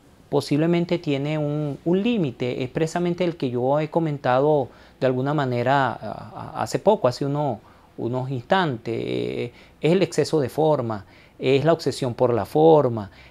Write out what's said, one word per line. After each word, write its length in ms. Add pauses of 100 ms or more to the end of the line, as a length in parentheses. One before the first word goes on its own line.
(280)
posiblemente 720
tiene 380
un, 460
un 200
límite, 580
es 80
precisamente 540
el 120
que 140
yo 300
he 100
comentado 800 (320)
de 80
alguna 260
manera, 560
a, 640
a, 80
hace 160
poco, 300
hace 180
uno, 320 (400)
unos 320
instantes, 640
eh, 560 (280)
es 100
el 120
exceso 360
de 100
forma, 560 (360)
es 240
la 80
obsesión 420
por 180
la 120
forma, 640 (200)